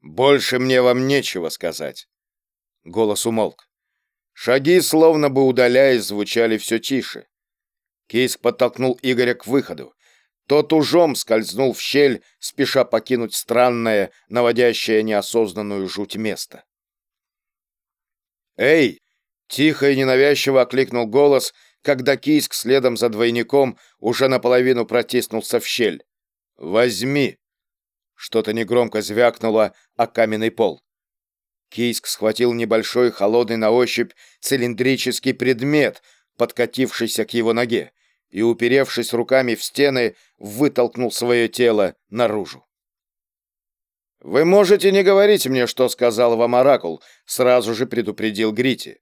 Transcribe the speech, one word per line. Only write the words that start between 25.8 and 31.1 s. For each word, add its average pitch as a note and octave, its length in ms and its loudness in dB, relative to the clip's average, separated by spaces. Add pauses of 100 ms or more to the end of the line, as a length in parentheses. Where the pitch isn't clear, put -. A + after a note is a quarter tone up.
«Возьми!» A#2 840 -2 (760)
Что-то - 360 -4
негромко A2+ 500 -2
звякнуло A2 720 0 (220)
о A#2 120 -2
каменный A2 440 -2
пол. F#2+ 300 -2 (880)